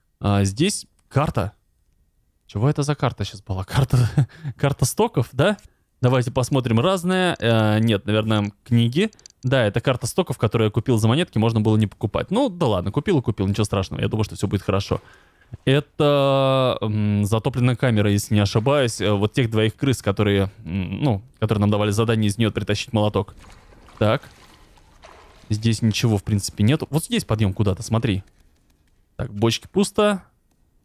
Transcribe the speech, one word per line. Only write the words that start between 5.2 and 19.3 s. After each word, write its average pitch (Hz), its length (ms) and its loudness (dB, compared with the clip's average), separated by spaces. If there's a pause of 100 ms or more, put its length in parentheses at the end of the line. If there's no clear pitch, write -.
да? 185 260 0 (460)
Давайте 123 280 2
посмотрим 123 500 0
разное. 185 580 0
Э, 110 400 2
нет, 110 260 0
наверное, 107 460 0 (140)
книги. 120 440 2 (320)
Да, 127 220 0
это 104 160 0
карта 127 260 -2
стоков, - 320 -4
которую 110 300 0
я 107 40 -2
купил 120 260 0
за 110 100 2
монетки, 123 300 0
можно 113 240 2
было 110 160 2
не 107 100 2
покупать. - 420 -6
Ну, 240 200 0
да 170 180 -2
ладно, 101 240 0
купил 147 280 0
и - 20 0
купил, 104 260 -2
ничего 101 160 0
страшного, - 380 -4
я 110 80 -2
думаю, 110 160 -2
что - 100 -10
всё 101 120 -4
будет 98 160 -4
хорошо. - 380 -2 (600)
Это, 135 1160 2
м, 104 420 0
затопленная 120 540 0
камера, 104 340 2
если 101 240 0
не 104 60 4
ошибаюсь. 117 580 0
Э, 104 120 2
вот 104 200 0